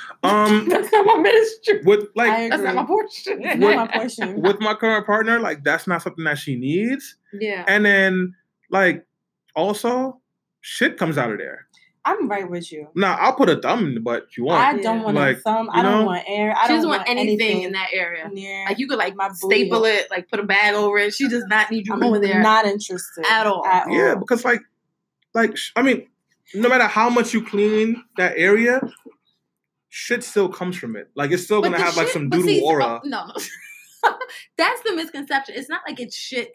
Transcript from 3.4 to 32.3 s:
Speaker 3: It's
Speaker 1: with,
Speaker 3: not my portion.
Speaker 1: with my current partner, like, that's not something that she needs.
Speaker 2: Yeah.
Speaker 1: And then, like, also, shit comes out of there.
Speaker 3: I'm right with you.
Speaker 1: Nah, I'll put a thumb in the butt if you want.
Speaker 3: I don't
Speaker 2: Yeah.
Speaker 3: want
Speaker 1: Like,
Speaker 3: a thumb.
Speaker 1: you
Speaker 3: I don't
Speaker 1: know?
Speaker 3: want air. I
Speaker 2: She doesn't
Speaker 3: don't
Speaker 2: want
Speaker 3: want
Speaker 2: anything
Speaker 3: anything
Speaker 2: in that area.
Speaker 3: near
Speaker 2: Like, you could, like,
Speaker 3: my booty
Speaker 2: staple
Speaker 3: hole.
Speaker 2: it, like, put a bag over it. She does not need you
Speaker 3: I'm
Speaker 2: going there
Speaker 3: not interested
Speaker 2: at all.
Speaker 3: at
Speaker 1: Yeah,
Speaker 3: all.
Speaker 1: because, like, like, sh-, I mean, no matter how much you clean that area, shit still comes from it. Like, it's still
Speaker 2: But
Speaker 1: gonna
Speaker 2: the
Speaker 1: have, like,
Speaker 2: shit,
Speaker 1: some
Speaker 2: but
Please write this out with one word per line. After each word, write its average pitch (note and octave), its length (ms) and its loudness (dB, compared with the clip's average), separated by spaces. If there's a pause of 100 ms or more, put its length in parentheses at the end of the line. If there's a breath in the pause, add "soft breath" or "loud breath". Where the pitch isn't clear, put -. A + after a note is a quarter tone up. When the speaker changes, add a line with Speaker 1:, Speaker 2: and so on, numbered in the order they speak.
Speaker 3:
It's - 100 -4
Speaker 1:
with, - 80 -2
Speaker 3:
not D#4+ 160 6
my A3+ 100 0 (120)
portion. G#3 440 -6
Speaker 1:
with G3 180 2
my G#3+ 140 0
current G#3+ 320 0
partner, A3 320 2
like, G#3 260 -4
that's D3+ 220 0
not F3 160 -2
something D#3+ 220 -8
that D3 140 -2
she C#3 180 -6
needs. G3 600 -4 (220)
Speaker 2:
Yeah. G3+ 300 -6
Speaker 1:
And G#3 160 4
then, F#3+ 500 2 (360)
like, F3+ 360 2 (480)
also, A#3 680 -2 (400)
shit - 380 -2
comes D#3+ 200 -2
out A#2+ 120 -2
of G#2 80 -6
there. C#2+ 280 -14 (400 soft breath)
Speaker 3:
I'm F4 220 -2
right G3 200 -4
with F3 220 -10
you. D3+ 240 -14
Speaker 1:
Nah, F#3 240 0
I'll A#3+ 160 2
put B3+ 140 4
a D#3 80 4
thumb F3+ 300 0
in C3 80 -4
the A#2 60 -4
butt A#2 280 -4
if - 80 -20
you A#2+ 80 -6
want. D#3+ 180 2
Speaker 3:
I C#4 100 4 (100)
don't A3+ 160 -2
Speaker 2:
Yeah. A3 60 -6
Speaker 3:
want G#3 120 0
Speaker 1:
Like, C#3 220 2
Speaker 3:
a - 20 -16
thumb. A3+ 260 -2
Speaker 1:
you - 60 -10
Speaker 3:
I A2+ 100 2
don't G#3+ 180 4
Speaker 1:
know? A3 60 4
Speaker 3:
want F3+ 200 -4
air. G#3 280 -2
I A3+ 120 2
Speaker 2:
She - 80 0
doesn't D#4+ 80 2
Speaker 3:
don't E4 80 0
Speaker 2:
want C#4 100 0
Speaker 3:
want F#3 80 -4
Speaker 2:
anything A3+ 320 0
Speaker 3:
anything F#3+ 220 0
Speaker 2:
in F#3 100 -6
that F#3+ 220 -4
area. E3+ 360 -4
Speaker 3:
near G3 360 -10
Speaker 2:
Like, G3 120 -4
you C#4 80 -4
could, C4 120 -4
like, G3 180 -2
Speaker 3:
my G3 120 -4
booty F#3 100 -10
Speaker 2:
staple G3+ 400 2
Speaker 3:
hole. A3 80 2
Speaker 2:
it, G#3 240 0
like, F3+ 200 -8
put A3 100 -4
a - 20 -6
bag G3+ 320 2
over G#3 240 2
it. G#3 160 0
She C#4 140 -2
does A#3+ 180 -2
not G#3+ 240 2
need A3 160 -4
you - 80 -4
Speaker 3:
I'm B3 60 -2
Speaker 2:
going A3+ 200 4
there G3 220 2
Speaker 3:
not A3 240 6
interested F#3+ 640 -6
Speaker 2:
at A3 160 2
all. G3 200 0
Speaker 3:
at F#3 240 2
Speaker 1:
Yeah, - 200 4
Speaker 3:
all. - 60 0
Speaker 1:
because, A3+ 280 -2
like, A#3+ 160 2 (760)
like, A3+ 220 2
sh-, - 200 -10
I A#3+ 60 2
mean, C4 240 2 (460)
no A3 160 0
matter B3 180 4
how A3 220 2
much A#3+ 240 2
you A3 100 0
clean G#3+ 600 0 (160)
that F#3 180 2
area, A3+ 460 4 (1080)
shit - 360 -6
still G3+ 260 0
comes F3+ 260 -6
from A#2 200 -10
it. - 180 -14
Like, C#3+ 160 -2
it's F3 140 -2
still G#3 180 2
Speaker 2:
But - 60 2
Speaker 1:
gonna F3 100 0
Speaker 2:
the F3 60 2
Speaker 1:
have, E3 120 0
like, E3 120 2
Speaker 2:
shit, - 60 -4
Speaker 1:
some D3 140 -4
Speaker 2:
but D3+ 80 0